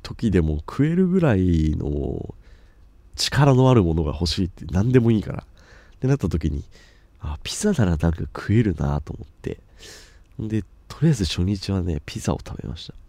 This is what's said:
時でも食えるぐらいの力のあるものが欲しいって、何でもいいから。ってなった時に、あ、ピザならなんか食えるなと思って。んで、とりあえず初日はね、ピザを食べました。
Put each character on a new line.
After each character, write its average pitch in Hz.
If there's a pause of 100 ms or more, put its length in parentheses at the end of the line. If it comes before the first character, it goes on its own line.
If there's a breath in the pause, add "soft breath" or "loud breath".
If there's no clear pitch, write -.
時 -
で 90
も 78
食 -
え 165
る 185
ぐ 180
ら 135
い 82
の 73 (800 soft breath)
力 139
の 131
あ 127
る 110
も 82
の 80
が 73
欲 80
し 92
い -
っ -
て、 -
何 101
で 127
も 117
い 110
い -
か -
ら。 - (500 loud breath)
っ -
て -
な 139
っ -
た 98
時 85
に、 71 (560 soft breath)
あ、 73
ピ -
ザ 208
な 127
ら -
な 82
ん -
か 85
食 -
え 117
る 98
な 71
と -
思 -
っ - (140)
て。 - (800 loud breath)
ん 110
で、 107 (260)
と -
り 160
あ -
え -
ず 101
初 -
日 98
は 95
ね、 82
ピ -
ザ 92
を -
食 -
べ -
ま -
し -
た。 - (140)